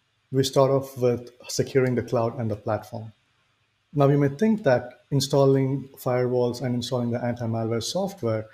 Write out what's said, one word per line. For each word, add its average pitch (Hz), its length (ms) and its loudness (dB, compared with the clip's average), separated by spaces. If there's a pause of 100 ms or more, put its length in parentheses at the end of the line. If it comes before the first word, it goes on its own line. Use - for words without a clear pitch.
(320)
We 131 140 2
start 135 260 4
off 135 260 -2
with 120 340 0 (180)
securing 127 460 0
the 120 80 0
cloud 117 360 -2
and 113 100 -4
the 107 60 -4
platform. 110 560 -8 (840)
Now, 139 120 6
you 143 80 4
may 143 100 4
think 214 360 0
that 123 460 0
installing 135 760 2 (100)
firewalls 123 640 0
and 123 140 -2
installing 120 360 -4
the 120 120 -4
anti-malware 113 580 -4
software 117 720 -4